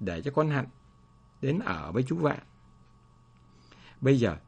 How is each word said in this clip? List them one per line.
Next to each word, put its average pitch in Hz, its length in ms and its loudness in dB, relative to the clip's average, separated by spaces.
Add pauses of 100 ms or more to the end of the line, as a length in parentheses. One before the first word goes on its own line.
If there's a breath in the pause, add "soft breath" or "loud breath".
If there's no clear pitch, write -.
để 87 220 -4
cho 139 120 -4
con 156 160 2
Hạnh 135 160 -2 (760)
đến 139 180 0
ở 82 340 -4
với 120 100 2
chú 151 140 -2
Vạn. 151 260 0 (1600 loud breath)
Bây 135 180 6
giờ 101 180 0 (120)